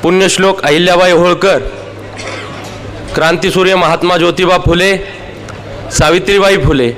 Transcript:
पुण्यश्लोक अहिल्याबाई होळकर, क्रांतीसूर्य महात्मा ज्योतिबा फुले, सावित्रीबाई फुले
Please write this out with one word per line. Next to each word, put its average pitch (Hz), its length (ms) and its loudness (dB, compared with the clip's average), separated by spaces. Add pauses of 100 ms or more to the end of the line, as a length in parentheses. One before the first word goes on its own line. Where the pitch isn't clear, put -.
पुण्यश्लोक 185 600 2
अहिल्याबाई 175 480 2
होळकर, 175 460 2 (1600)
क्रांतीसूर्य 175 600 2
महात्मा 175 420 2
ज्योतिबा 175 400 2
फुले, 180 400 2 (1000)
सावित्रीबाई 190 580 2
फुले 135 400 2